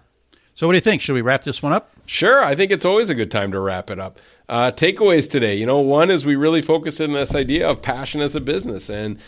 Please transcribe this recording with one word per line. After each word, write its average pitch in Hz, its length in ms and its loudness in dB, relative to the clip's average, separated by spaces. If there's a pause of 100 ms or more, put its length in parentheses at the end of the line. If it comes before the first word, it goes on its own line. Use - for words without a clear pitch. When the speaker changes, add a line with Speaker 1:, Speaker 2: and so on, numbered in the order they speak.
(540)
Speaker 1:
So 165 140 -2
what 180 60 4
do 185 40 4
you 165 40 2
think? 208 200 0
Should 143 120 -2
we 123 80 0
wrap 131 220 0
this - 200 -6
one 147 100 0
up? 214 180 -2 (140)
Speaker 2:
Sure. 254 380 2
I 143 120 0
think 190 160 2
it's 180 120 0
always 202 260 2
a 147 60 -2
good 113 160 -2
time 101 220 -2
to 98 60 -4
wrap 95 300 -4
it 95 100 -8
up. 95 200 -12 (300)
Uh, 120 200 0
takeaways 170 600 2
today. 113 260 0
You 107 100 -2
know, 135 140 2
one 143 320 4
is 151 140 0
we 143 100 2
really 156 260 2
focus 156 380 -2
in 151 140 -2
this 143 200 -2
idea 147 360 0
of 131 120 -2
passion 135 380 -6
as 147 160 -2
a 151 60 -6
business 139 480 -6
and 107 280 -8 (100)